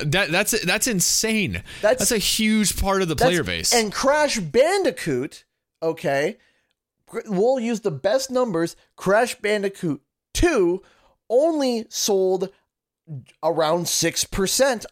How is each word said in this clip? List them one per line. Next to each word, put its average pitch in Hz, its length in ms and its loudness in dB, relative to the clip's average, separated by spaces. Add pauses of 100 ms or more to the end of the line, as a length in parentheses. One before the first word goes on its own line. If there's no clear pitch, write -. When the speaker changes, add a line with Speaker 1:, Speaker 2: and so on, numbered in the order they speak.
Speaker 1:
that, 170 240 0
that's, 208 340 0
that's 196 220 0
insane. 202 760 -2 (200)
Speaker 2:
That's 240 160 4
Speaker 1:
That's - 140 0
a 226 60 0
huge 214 640 0
part 190 220 0
of 175 60 -2
the 156 60 -2
Speaker 2:
that's 240 140 2
Speaker 1:
player 175 160 0
base. 87 300 -2
Speaker 2:
and 220 180 0
Crash 277 460 2
Bandicoot, 220 1040 0 (380)
okay, 151 560 -2 (680)
gr-, - 200 -8
we'll 220 340 2
use 226 200 -2
the 196 100 -2
best 202 400 -2
numbers. 208 440 0 (220)
Crash 220 380 2
Bandicoot 196 680 -2 (320)
two 190 500 2 (460)
only 262 640 2
sold 190 580 0 (920)
around 165 460 0
six - 360 -2
percent 226 680 0